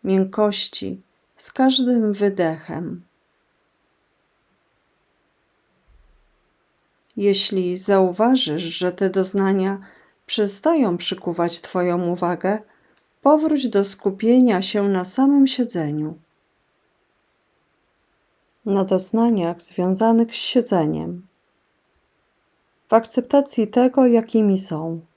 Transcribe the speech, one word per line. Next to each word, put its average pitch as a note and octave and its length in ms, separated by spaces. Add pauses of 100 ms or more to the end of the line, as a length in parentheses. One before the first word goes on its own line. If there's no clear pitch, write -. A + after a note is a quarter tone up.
miękkości F#3+ 960 (360)
z - 160
każdym B3 600
wydechem. F3 920 (4000)
Jeśli F#3+ 640
zauważysz, F#3+ 840
że F3 300
te F#3+ 180
doznania F#3+ 680 (480)
przestają G#3+ 720
przykuwać E3+ 640
twoją F3+ 460
uwagę, F3+ 520 (640)
powróć D4+ 460
do G3+ 160
skupienia A3 800
się G3+ 260
na F#3+ 160
samym C4+ 420
siedzeniu, D#3 680 (2500)
na G3 180
doznaniach F#3+ 760
związanych A3 680
z - 80
siedzeniem, F3 880 (1600)
w - 40
akceptacji B3 760
tego, B3+ 380
jakimi A3 540
są E3 400 (160)